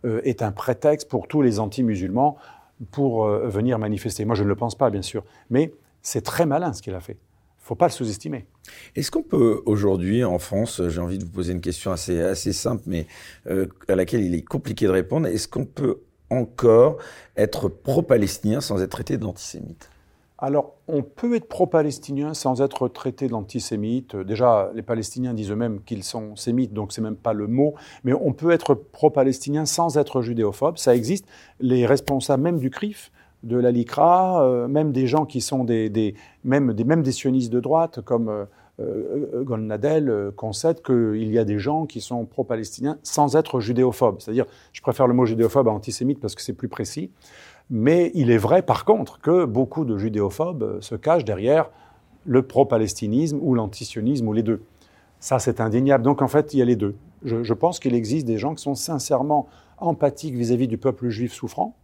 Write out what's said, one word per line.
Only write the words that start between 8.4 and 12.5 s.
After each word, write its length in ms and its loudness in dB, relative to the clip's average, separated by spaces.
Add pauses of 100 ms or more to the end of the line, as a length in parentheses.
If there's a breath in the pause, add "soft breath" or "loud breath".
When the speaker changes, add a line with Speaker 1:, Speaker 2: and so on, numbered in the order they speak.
Speaker 2:
Est-ce 160 -4
qu'on 120 -2
peut 440 2
aujourd'hui, 560 2
en 160 0
France, 480 -4
j'ai 140 -2
envie 180 -4
de 60 -8
vous 60 -12
poser 220 -4
une 100 -4
question 280 -6
assez, 300 -2
assez 320 -2